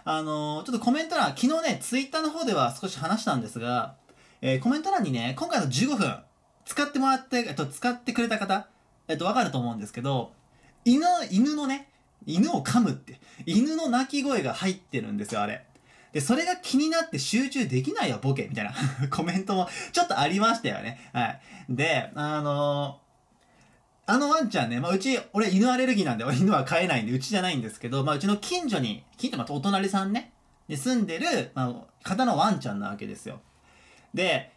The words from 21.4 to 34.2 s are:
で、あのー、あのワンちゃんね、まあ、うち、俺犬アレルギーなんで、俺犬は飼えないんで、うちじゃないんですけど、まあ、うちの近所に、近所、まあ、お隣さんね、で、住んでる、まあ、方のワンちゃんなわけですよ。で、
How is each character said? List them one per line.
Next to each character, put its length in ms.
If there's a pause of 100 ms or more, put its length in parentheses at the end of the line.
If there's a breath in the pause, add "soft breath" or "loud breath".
で、 480
あ 260
の 600
ー、 40 (1000 soft breath)
あ 80
の 120
ワ 100
ン 80
ち 100
ゃ 80
ん 40
ね、 100
ま 80
あ、 40
う 80
ち、 200 (140)
俺 180
犬 180
ア 60
レ 100
ル 80
ギ 100
ー 20
な 80
ん 40
で、 60
俺 140
犬 160
は 100
飼 160
え 80
な 100
い 60
ん 40
で、 40
う 80
ち 80
じ 100
ゃ 40
な 100
い 60
ん 40
で 80
す 80
け 120
ど、 160
ま 80
あ、 20
う 40
ち 60
の 120
近 320
所 100
に、 240 (140)
近 140
所、 60
ま 80
あ、 60
お 80
隣 300
さ 160
ん 80
ね、 180 (380)
で、 80
住 180
ん 100
で 140
る、 340
ま 120
あ、 420
方 160
の 140
ワ 120
ン 120
ち 80
ゃ 40
ん 60
な 80
わ 80
け 100
で 120
す 80
よ。 160 (720 soft breath)
で、 440